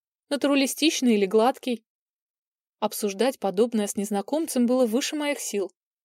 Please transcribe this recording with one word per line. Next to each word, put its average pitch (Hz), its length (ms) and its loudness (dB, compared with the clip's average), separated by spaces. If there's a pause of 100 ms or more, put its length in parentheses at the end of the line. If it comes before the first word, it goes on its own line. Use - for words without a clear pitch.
(280)
Натуралистичный 277 880 2
или 202 120 2
гладкий?" 220 580 0 (920)
Обсуждать 208 600 -2
подобное 208 480 0
с 196 100 -8
незнакомцем 233 680 -2
было 254 200 4
выше 247 300 -2
моих 285 240 -4
сил. 202 320 -6 (320)